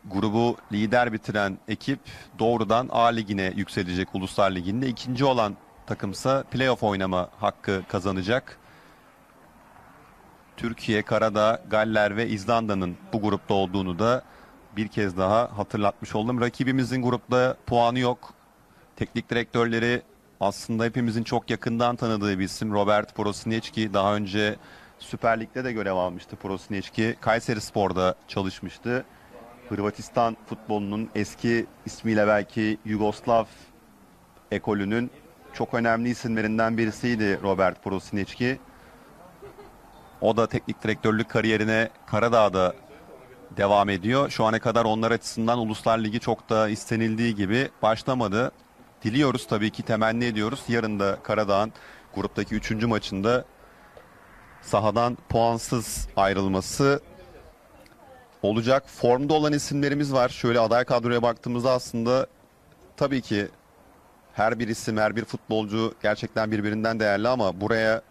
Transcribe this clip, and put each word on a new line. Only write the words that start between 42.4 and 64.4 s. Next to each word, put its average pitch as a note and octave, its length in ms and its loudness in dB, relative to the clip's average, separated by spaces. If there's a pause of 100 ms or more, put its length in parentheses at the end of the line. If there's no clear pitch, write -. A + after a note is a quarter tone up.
devam G2+ 320 4
ediyor. G#2+ 420 0
Şu A#2 140 -2
ana A2 140 2
kadar A#2 260 2
onlar A2 260 0
açısından A#2 480 -2
Uluslar A2+ 400 0
Ligi A2 220 -2
çok - 300 -4
da A2 180 4
istenildiği A2+ 680 -2
gibi G#2 360 0 (120)
başlamadı. A2+ 720 0 (500)
Diliyoruz B2 440 0
tabii G#2+ 240 0
ki, - 120 -10
temenni A2+ 420 0
ediyoruz. A2+ 440 -2
Yarın A2 320 0
da G2 220 0
Karadağ'ın G#2 500 2 (420)
gruptaki G#2 400 -4
üçüncü G#2+ 320 -2
maçında A2 580 0 (1160)
sahadan A2+ 580 0 (100)
puansız A#2 880 0
ayrılması G2 840 2 (1400)
olacak. A2 440 2
Formda C3 480 2
olan D3+ 180 2
isimlerimiz C#3+ 600 -2
var. B2 160 4
Şöyle A#2 320 2
aday A2+ 240 4
kadroya A#2+ 380 2
baktığımızda A#2+ 480 0
aslında B2 560 0 (680)
tabii C3+ 240 0
ki G2+ 280 -2 (840)
her A2 240 2